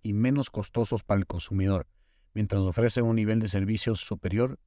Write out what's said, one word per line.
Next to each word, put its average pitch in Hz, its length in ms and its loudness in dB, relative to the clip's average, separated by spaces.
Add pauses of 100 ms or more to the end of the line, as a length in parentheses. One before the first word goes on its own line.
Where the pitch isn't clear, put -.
y 104 100 -4
menos 127 360 2
costosos 110 540 -4
para 98 160 2
el 92 80 -2
consumidor, 95 580 0 (480)
mientras 101 280 0
ofrecen 113 440 2
un 113 100 2
nivel 110 240 2
de 110 80 0
servicios 101 520 -2
superior 110 680 -2